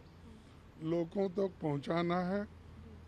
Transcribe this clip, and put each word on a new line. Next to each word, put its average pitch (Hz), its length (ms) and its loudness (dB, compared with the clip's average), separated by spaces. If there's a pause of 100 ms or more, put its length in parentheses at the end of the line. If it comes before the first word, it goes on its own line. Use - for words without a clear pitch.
(840)
लोगों 170 460 2
तक 190 320 2
पहुंचाना 170 640 4
है 202 240 2 (600)